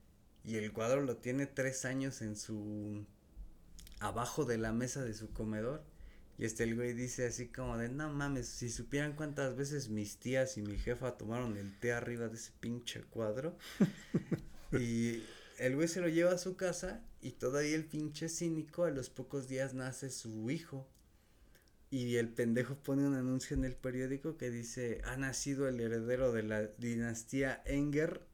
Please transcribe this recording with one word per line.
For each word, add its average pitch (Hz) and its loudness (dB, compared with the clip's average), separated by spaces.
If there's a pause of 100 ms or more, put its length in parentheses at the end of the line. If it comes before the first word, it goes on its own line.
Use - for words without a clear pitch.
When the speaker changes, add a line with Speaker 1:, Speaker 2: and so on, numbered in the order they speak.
(440)
Speaker 1:
Y 110 -4
el 107 -2
cuadro 117 4
lo 120 0
tiene 135 -2
tres 131 -2
años 135 -2
en 107 -2
su, 104 -6 (960)
abajo 117 0
de 117 2
la 110 2
mesa 127 0
de 110 -4
su 107 -10
comedor. 113 -2 (540)
Y - -2
este 113 0
el 113 2
güey 120 2
dice 123 0
así 120 -4
como 120 -2
de, 117 0
"No 147 -2
mames, 139 0
si - -4
supieran 143 0
cuántas 143 0
veces 139 -2
mis 107 -2
tías 127 2
y 104 -2
mi 104 -2
jefa 123 0
tomaron 113 -2
el 98 -6
té 120 2
arriba 117 -2
de 113 -6
ese - -10
pinche 117 -4
cuadro". 113 -2 (220)
Speaker 2:
<laughs> - 2
Speaker 1:
Y 117 2 (360)
el 131 2
güey 165 4
se 180 -2
lo 175 4
lleva 170 8
a 180 4
su 185 -4
casa 185 -2 (220)
y 127 -6
todavía 147 2
el 160 0
pinche 151 -4
cínico, 165 0
a 165 4
los 131 -2
pocos 131 -6
días 131 0
nace 131 -4
su 110 -4
hijo. 139 -4 (1040)
Y 123 2
el 117 6
pendejo 120 4
pone 139 2
un 139 4
anuncio 131 0
en 131 4
el 127 -2
periódico 131 -2
que 127 -2
dice, 120 -2
"Ha 127 -4
nacido 135 0
el 123 2
heredero 117 4
de 110 4
la 107 2
dinastía 117 0
Enger 147 2